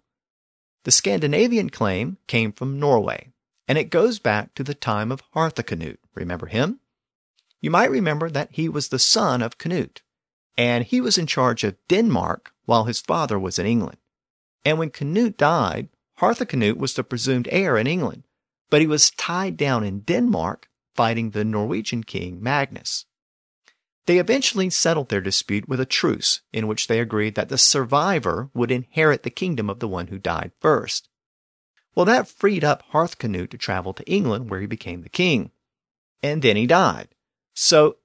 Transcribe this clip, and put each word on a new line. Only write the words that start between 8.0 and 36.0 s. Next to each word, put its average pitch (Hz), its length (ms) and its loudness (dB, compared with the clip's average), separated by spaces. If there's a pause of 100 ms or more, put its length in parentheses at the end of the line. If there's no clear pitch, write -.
that 147 200 -4
he 160 180 -2
was 147 180 -6
the 135 100 -4
son 135 460 2
of 117 160 -6
Canute, 165 420 -4 (560)
and 120 260 2
he 247 160 0
was 233 200 0
in 160 80 -2
charge 123 360 2
of 101 140 -2 (100)
Denmark 151 680 0 (120)
while 117 200 4
his 117 160 -4
father 151 360 -2
was 95 220 -4
in 87 80 0
England. 220 320 0 (640)
And 156 140 2
when 160 100 -2
Canute 190 480 -2
died, 135 520 0 (300)
Harthacnut 175 580 0
was 139 160 -4
the 127 100 -4
presumed 123 480 -2
heir 175 260 2
in 110 100 0
England, 156 360 -4 (460)
but 151 120 4
he 160 60 2
was 151 240 4
tied 180 460 -6
down 135 260 0
in 98 160 -6
Denmark 175 720 -2 (240)
fighting 117 380 0
the 107 120 -2
Norwegian 110 600 -2
king 90 380 -8
Magnus. 135 640 -4 (1000)
They 180 140 6
eventually 190 500 0
settled 160 400 0
their 101 100 0
dispute 98 480 -2
with 127 120 -4
a 131 60 0
truce - 560 0 (120)
in 107 140 -4
which 107 200 -4
they 113 120 2
agreed 107 360 -2
that 104 140 -4
the 135 80 -4
survivor 135 960 0
would 120 180 0
inherit 135 520 2
the 123 60 -4
kingdom 127 400 -4
of 107 100 -8
the 117 80 -6
one 90 200 -6
who 95 120 -10
died 85 400 -4
first. - 500 0 (840)
Well, 180 100 4
that 233 220 4
freed 196 360 0
up - 280 2
Harthacnut 117 580 -2
to - 80 -16
travel 95 360 -4
to - 160 -14
England, 127 400 0
where 95 120 -4
he 101 60 -6
became 92 340 -10
the 87 80 -18
king. 160 420 0 (720)